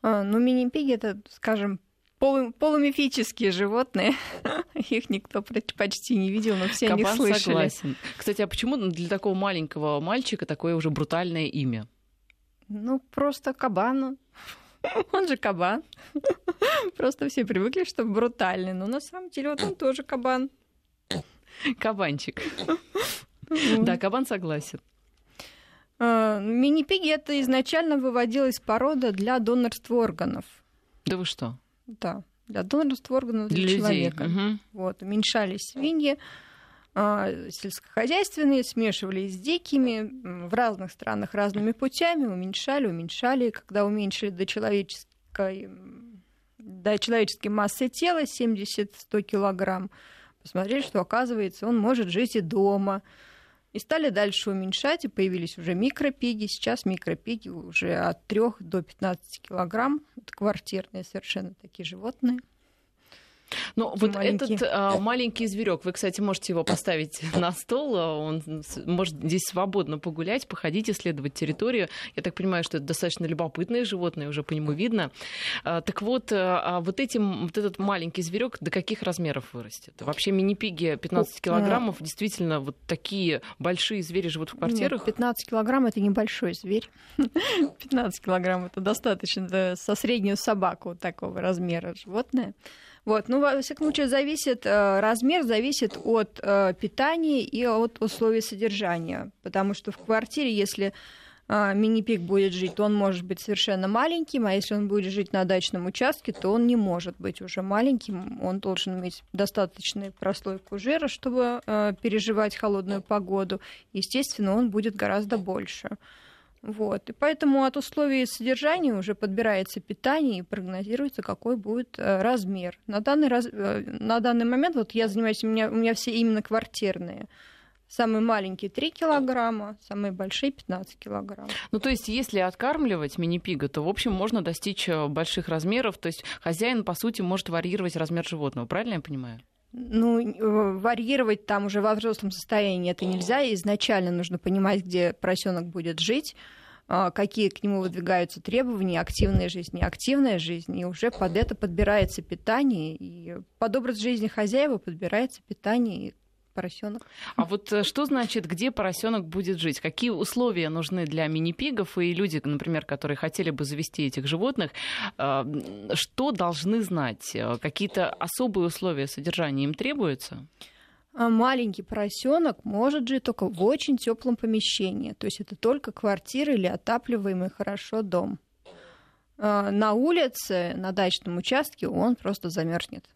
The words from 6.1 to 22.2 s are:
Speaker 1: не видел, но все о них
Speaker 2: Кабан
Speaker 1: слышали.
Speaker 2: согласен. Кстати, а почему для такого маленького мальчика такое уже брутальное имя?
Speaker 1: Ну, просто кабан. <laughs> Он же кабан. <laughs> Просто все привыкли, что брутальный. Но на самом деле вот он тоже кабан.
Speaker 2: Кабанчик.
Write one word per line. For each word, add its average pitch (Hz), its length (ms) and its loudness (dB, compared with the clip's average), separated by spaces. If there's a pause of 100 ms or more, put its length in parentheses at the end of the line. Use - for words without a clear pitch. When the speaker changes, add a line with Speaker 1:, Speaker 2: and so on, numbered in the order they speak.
Speaker 1:
не 190 140 2
видел, 214 240 0
но 185 120 0
все 226 200 0
о 214 80 4
них 214 100 4
Speaker 2:
Кабан 262 120 2
Speaker 1:
слышали. 214 220 4
Speaker 2:
согласен. 160 560 0 (220)
Кстати, 208 260 -2
а 202 40 0
почему 254 300 -2
для 175 320 -2
такого 196 260 2
маленького 156 640 0
мальчика 208 480 -2
такое 165 280 0
уже 160 140 2
брутальное 165 560 0
имя? 123 420 -2 (800)
Speaker 1:
Ну, 220 320 -2 (120)
просто 277 420 -2
кабан. 262 640 0 (640)
<laughs> 466 320 -2
Он 381 140 2
же 269 100 0
кабан. 196 460 0 (300)
<laughs> 440 840 0
Просто 277 320 -2
все 247 160 0
привыкли, 226 400 0
что - 200 -4
брутальный. 190 680 0
Но 185 140 -4
на 262 140 -2
самом 370 280 -14
деле 285 200 -4
вот 285 140 -4
он 370 120 -4
тоже 269 280 0
кабан. 262 460 -2 (1300)
Speaker 2:
Кабанчик. 190 600 -2 (1080)